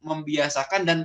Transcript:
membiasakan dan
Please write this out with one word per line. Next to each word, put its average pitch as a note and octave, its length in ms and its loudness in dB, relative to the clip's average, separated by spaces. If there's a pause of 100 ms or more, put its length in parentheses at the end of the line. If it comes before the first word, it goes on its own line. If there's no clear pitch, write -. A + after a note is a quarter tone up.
membiasakan D#3 800 -2
dan E3 240 2